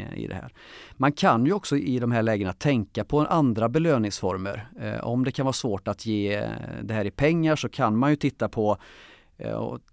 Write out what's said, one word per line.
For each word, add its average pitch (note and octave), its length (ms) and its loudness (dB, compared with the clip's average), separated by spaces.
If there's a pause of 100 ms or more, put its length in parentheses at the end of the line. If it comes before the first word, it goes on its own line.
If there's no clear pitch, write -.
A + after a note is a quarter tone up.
eh, - 180 -12
i A1 80 -6
det - 80 -8
här. - 180 -12 (440)
Man C3+ 140 2
kan C3+ 340 4
ju E3+ 80 4
också F#3+ 240 -2
i B2+ 220 0
de A#2+ 120 0
här A#2 120 2
lägena G#2 300 0
tänka A#2 520 0
på D3 160 0
andra A#2+ 480 2
belöningsformer. G#2+ 1000 0 (140)
Eh, G#2+ 180 -4
om B2 240 0
det C3 80 -2
kan C#3 140 -2
vara C3 80 0
svårt G#2 340 -4
att - 180 -4
ge, G2+ 300 0
eh, G#2 140 -4 (340)
det G#2+ 100 -6
här G#2+ 120 -2
i G2+ 60 -4
pengar D#3+ 440 2
så B2+ 140 -4
kan A2+ 280 0
man C3+ 120 4
ju D3+ 60 4
titta C3 340 -2
på, G#2 280 0 (600)
eh, - 160 -8
och A#2 260 -6 (140)